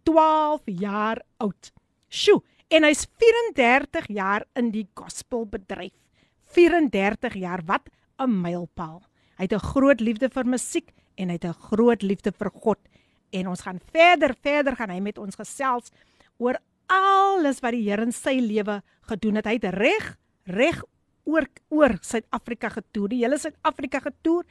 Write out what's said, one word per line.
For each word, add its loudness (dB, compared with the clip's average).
twaalf 4
jaar -4
oud. -6
Sjoe, 4
en 6
hy's 2
vierendertig 2
jaar -2
in 0
die -6
gospelbedryf. -10
Vierendertig 2
jaar, -6
wat -2
'n 0
mylpaal. -8
Hy -6
het -2
'n 0
groot 2
liefde 0
vir -4
musiek -4
en -6
hy -4
het -8
'n -4
groot -2
liefde -2
vir -6
God. -2
En -6
ons -8
gaan -12
verder, 6
verder 0
gaan -8
hy -6
met -8
ons -12
gesels -6
oor 0
alles 2
wat -4
die -2
Here -2
in -2
sy -2
lewe -2
gedoen -2
het. -2
Hy -2
het -8
reg, 0
reg 0
oor, 0
oor 4
Suid-Afrika -8
getoer, -6
die -4
hele 0
Suid-Afrika -4
getoer -2